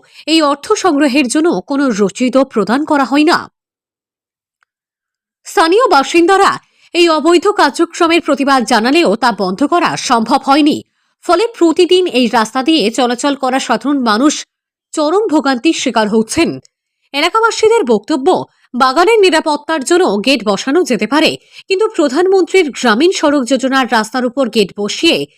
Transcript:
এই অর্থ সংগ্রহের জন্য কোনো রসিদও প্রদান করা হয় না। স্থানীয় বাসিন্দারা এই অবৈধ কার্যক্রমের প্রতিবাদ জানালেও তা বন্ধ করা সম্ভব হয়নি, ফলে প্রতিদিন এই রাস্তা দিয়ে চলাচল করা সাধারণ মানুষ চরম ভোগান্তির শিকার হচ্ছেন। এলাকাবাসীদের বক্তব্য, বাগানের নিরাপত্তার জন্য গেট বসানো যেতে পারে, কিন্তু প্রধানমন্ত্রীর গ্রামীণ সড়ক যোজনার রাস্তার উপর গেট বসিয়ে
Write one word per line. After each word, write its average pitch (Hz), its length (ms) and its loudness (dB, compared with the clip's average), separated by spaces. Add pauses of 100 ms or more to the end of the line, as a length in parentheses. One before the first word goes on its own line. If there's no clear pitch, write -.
(260)
এই 320 160 2
অর্থ 285 320 -2
সংগ্রহের 294 540 0
জন্য 302 340 0
কোনো 277 280 -2
রসিদও 226 540 0
প্রদান 233 420 -2
করা 294 180 0
হয় 269 200 0
না। 302 260 0 (2000)
স্থানীয় 392 440 2
বাসিন্দারা 339 680 2 (340)
এই 339 160 2
অবৈধ 320 380 2
কার্যক্রমের 339 760 0
প্রতিবাদ 269 420 0
জানালেও 240 520 2
তা 240 160 0
বন্ধ 196 320 -2
করা 294 340 -2
সম্ভব 240 460 0
হয়নি, 285 400 0 (380)
ফলে 349 260 0 (100)
প্রতিদিন 349 500 2
এই 247 200 -2
রাস্তা 226 360 -2
দিয়ে 247 280 0
চলাচল 247 440 -2
করা 254 240 -4
সাধারণ 262 400 -4
মানুষ 240 460 0 (460)
চরম 339 360 -2
ভোগান্তির 285 460 0
শিকার 220 360 -2
হচ্ছেন। 226 500 -2 (540)
এলাকাবাসীদের 427 680 0
বক্তব্য, 254 640 0 (280)
বাগানের 302 460 2
নিরাপত্তার 311 640 0
জন্য 262 420 0
গেট 262 180 0
বসানো 269 400 -2
যেতে 220 240 -2
পারে, 262 300 0 (300)
কিন্তু 381 200 0
প্রধানমন্ত্রীর 349 840 0
গ্রামীণ 247 400 0
সড়ক 294 320 0
যোজনার 262 480 0
রাস্তার 240 340 -2
উপর 254 240 -2
গেট 202 280 -2
বসিয়ে 208 480 -2 (120)